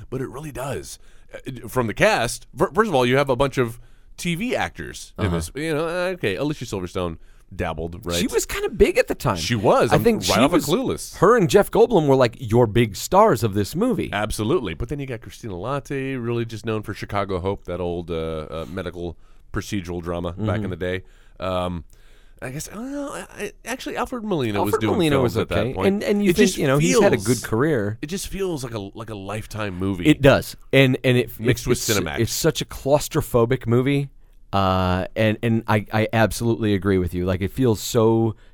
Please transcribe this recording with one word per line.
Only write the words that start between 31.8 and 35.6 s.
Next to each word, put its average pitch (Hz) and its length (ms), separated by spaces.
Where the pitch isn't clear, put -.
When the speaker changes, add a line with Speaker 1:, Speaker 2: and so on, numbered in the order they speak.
Speaker 1:
Cinemax. 78 220
Speaker 2:
it's 113 120
such - 280
a - 40
claustrophobic 127 1000
movie. 135 420
Uh, 92 640
and, 110 280
and 113 240